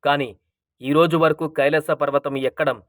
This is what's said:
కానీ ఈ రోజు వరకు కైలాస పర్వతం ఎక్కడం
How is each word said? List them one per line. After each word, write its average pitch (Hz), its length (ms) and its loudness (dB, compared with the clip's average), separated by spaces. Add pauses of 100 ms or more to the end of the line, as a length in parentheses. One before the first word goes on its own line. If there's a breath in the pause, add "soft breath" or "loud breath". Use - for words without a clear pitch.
కానీ 143 320 -2 (440)
ఈ 131 120 -4
రోజు 165 240 4
వరకు 160 300 2
కైలాస 151 440 0
పర్వతం 139 460 -2
ఎక్కడం 131 520 -2